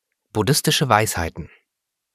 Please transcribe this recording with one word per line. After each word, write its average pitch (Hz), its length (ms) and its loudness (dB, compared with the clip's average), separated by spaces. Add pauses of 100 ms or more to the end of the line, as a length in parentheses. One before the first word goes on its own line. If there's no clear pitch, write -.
(320)
Buddhistische 135 560 0
Weisheiten. 92 600 0 (640)